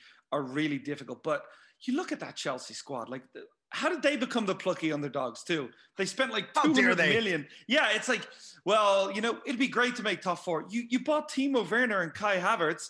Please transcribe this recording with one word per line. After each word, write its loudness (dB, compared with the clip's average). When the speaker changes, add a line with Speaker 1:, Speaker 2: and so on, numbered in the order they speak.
Speaker 1:
are -2
really -2
difficult. -10
But -2
you -2
look -2
at -6
that -10
Chelsea -6
squad, -10
like, -10
the, -14
how 0
did -2
they 4
become -2
the 0
plucky -2
underdogs -4
too? -2
They 0
spent, 0
like, -4
Speaker 2:
How 4
dare 6
they? 6
Speaker 1:
two 6
hundred 6
million. 0
Yeah, 4
it's -2
like, -2
well, 4
you -4
know, 0
it'd -4
be 4
great 2
to -8
make -2
top 0
four. -2
You, -4
you 0
bought 0
Timo 0
Werner 2
and -4
Kai 0
Havertz. 0